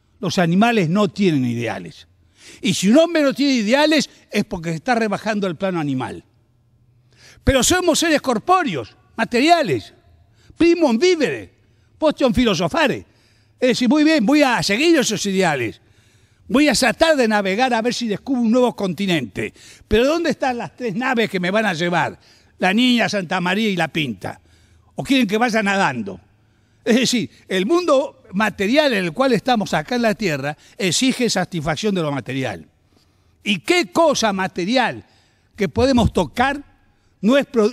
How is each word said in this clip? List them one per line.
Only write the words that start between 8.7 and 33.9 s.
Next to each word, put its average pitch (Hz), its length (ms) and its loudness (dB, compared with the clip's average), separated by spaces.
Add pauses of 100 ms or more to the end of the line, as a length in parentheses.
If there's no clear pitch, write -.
materiales. 240 760 0 (640)
Primum 330 420 2
vivere, 233 540 0 (460)
potion 277 360 0
philosophare. 196 720 0 (520)
Es 254 100 2
decir, 247 200 0
muy 302 160 4
bien, 302 200 2
voy 285 180 4
a 233 200 2
seguir 294 360 2
esos 214 280 -2
ideales. 165 540 -2 (680)
Voy 294 200 2
a 247 60 2
tratar 302 420 2
de 247 120 2
navegar 208 440 0
a 226 80 0
ver 240 140 -2
si 240 140 -6
descubro 240 340 -4
un 226 80 2
nuevo 247 240 2
continente. 165 800 -4 (320)
Pero 226 200 2
¿dónde 330 240 0
están 247 280 -4
las - 180 -12
tres 233 180 -6
naves 233 360 -2
que 185 100 -4
me 180 100 -2
van 214 160 0
a 190 80 -2
llevar? 156 440 -2 (400)
La 185 160 0
Niña, 233 340 2
Santa 185 320 -4
María 190 280 -2
y 190 80 -2
la 165 120 -2
Pinta. 131 520 -8 (560)
¿O 156 80 -8
quieren 254 220 2
que 202 120 -2
vaya 220 240 0
nadando? 143 580 -2 (640)
Es 233 120 2
decir, 233 340 0 (180)
el 190 180 -2
mundo 311 640 0
material 220 600 0
en 196 120 -2
el 170 80 -4
cual 262 200 0
estamos 214 420 0
acá 165 220 -4
en 240 60 -2
la 220 120 0
Tierra 147 420 -4 (200)
exige 233 540 0
satisfacción 175 640 -4
de 180 80 -2
lo 147 100 -2
material. 123 540 -6 (760)
¿Y 202 180 -2
qué 349 320 0